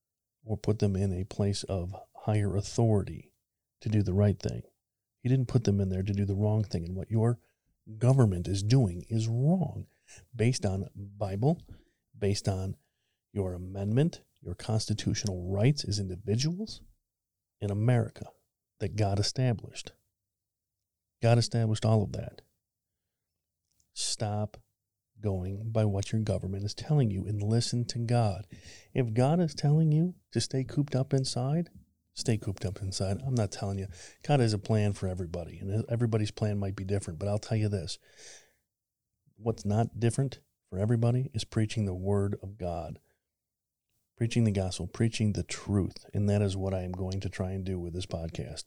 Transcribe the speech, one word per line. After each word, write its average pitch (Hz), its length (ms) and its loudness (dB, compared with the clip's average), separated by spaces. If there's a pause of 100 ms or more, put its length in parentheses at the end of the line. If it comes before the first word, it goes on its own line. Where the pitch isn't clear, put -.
(440)
or 110 140 -4
put 107 220 0
them 101 160 2
in 95 180 0
a 92 100 -4
place 101 400 -2
of 95 320 -4 (300)
higher 104 300 2
authority 104 760 0 (500)
to - 60 -6
do 107 160 4
the 92 100 -2
right 101 240 4
thing. 60 260 -6 (580)
He 123 80 0
didn't 131 180 2
put 123 160 2
them 101 160 4
in 98 80 2
there 92 160 0
to 104 100 0
do 101 120 2
the 98 100 0
wrong 107 300 2
thing. 90 180 -4
And 90 120 -8
what 90 140 -8
your 113 300 2 (580)
government 110 500 4
is 98 140 0
doing 104 480 4
is 113 200 0
wrong, 135 560 0 (500)
based 117 300 2
on 98 300 -2
Bible, 101 680 -2 (560)
based 101 320 0
on 95 260 -2 (560)
your 92 220 -2
amendment, 98 680 -2 (200)
your - 140 -8
constitutional 101 920 -2
rights 110 360 2
as 101 120 -2
individuals 113 840 -4 (800)
in 104 100 -2
America 113 540 0 (540)
that 104 180 -4
God 101 200 2
established. - 760 -2 (1300)
God 117 160 6
established 113 480 2
all 110 180 6
of - 80 -4
that. - 300 -10 (1500)
Stop - 640 -4 (640)
going 98 500 -2
by 110 140 4
what 98 260 0
your 113 100 2
government 98 440 -2
is - 80 -4
telling 143 360 2
you 95 160 -2
and 104 160 -4
listen 117 440 0
to - 120 -6
God. 113 480 0 (480)
If 117 200 0
God 139 260 4
is 170 160 0
telling 151 380 4
you 175 220 2 (180)
to 120 80 2
stay 131 240 -2
cooped 143 300 -2
up 131 180 0
inside, 135 560 0 (440)
stay 110 240 0
cooped 104 280 -6
up 90 160 -6
inside. 98 440 -2
I'm 135 80 -2
not 107 180 0
telling 98 280 -4
you. 95 80 -6 (400)
God 143 140 4
has 110 120 4
a 101 60 0
plan 104 320 2
for 98 160 -4
everybody, 87 520 -6
and 98 300 -2
everybody's 113 420 0
plan 104 280 -2
might 98 160 -4
be 98 80 -8
different, 95 360 -4
but 101 100 -4
I'll 104 100 0
tell - 180 -2
you 107 120 2
this. 92 280 -4 (1400)
What's 107 280 -4
not 104 340 0
different 120 400 0 (300)
for 92 80 -8
everybody 117 560 2
is 110 120 -4
preaching 107 400 0
the 95 80 -2
word 101 500 0
of 98 140 -14
God, 85 420 -8 (1160)
preaching 117 260 2
the 110 80 4
gospel, 92 360 -2
preaching 110 460 0
the 87 100 -2
truth, - 720 -2
and 104 160 2
that 104 120 4
is 98 160 0
what 95 160 -2
I 92 80 -2
am 90 100 -6
going 95 300 -4
to 95 80 -4
try 92 220 -4
and 95 120 -4
do 92 160 -2
with 85 140 -8
this 90 120 -6
podcast. 82 600 -8